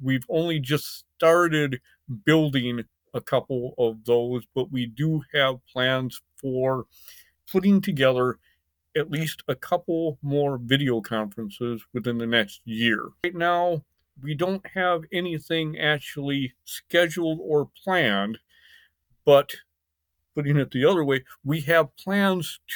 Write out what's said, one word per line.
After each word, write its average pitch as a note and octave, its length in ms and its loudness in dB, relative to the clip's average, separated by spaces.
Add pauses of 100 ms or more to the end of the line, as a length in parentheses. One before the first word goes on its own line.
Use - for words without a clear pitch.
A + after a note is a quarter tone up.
we've C3 280 -2
only E3 300 0
just C#3 460 -4 (120)
started D#3+ 600 4 (460)
building C3+ 580 2 (300)
a B2 80 -6
couple B2+ 560 -2
of A2+ 280 0
those, A#2+ 380 2 (100)
but B2+ 180 -4
we B2 160 -4
do D3+ 340 -2 (120)
have C3 380 0
plans B2+ 500 -2 (140)
for C3 500 -2 (640)
putting F#3+ 320 4
together C3 580 2 (580)
at D#3 140 -2
least D3+ 360 -6
a C3+ 80 -2
couple E3 680 -2
more C#3+ 400 -2
video B2 400 2
conferences A2 840 -6 (100)
within A#2+ 240 -4
the A#2 80 -4
next A2+ 400 0
year. A2+ 440 0 (140)
Right F3 120 -4
now, F3 480 0 (380)
we D3 120 -6
don't F#3 400 -2
have F3+ 280 0 (100)
anything E3 640 -4
actually C#3+ 760 -2 (100)
scheduled E3 800 -2
or D3 280 -2 (140)
planned, A2 540 0 (880)
but C#3+ 300 6 (800)
putting C#3+ 240 0
it C3+ 140 0
the C3 140 2
other E3+ 180 4
way, C3+ 200 -2 (200)
we D3+ 180 -4
have D#3+ 360 2
plans F#3+ 600 -2 (160)